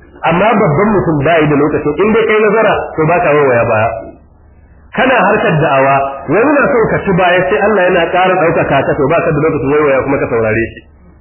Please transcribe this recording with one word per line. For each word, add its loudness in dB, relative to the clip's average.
Amma 0
babban 0
mutum 0
ba 2
yi 2
da 0
lokacin, 0
in 0
dai 2
kai 0
nazara, 2
to -6
ba 0
ka 0
waiwaya 2
baya. 0
Kana 0
harkar 0
da'awa, 2
wani 0
na 2
son 0
ka -2
ci -4
baya, 2
sai 0
Allah 0
yana 0
ƙara 0
ɗaukaka 0
ka, 2
to 0
ba 0
ka 0
da -2
lokacin -2
waiwaya 2
kuma -2
ka -2
saurare -2
shi. -12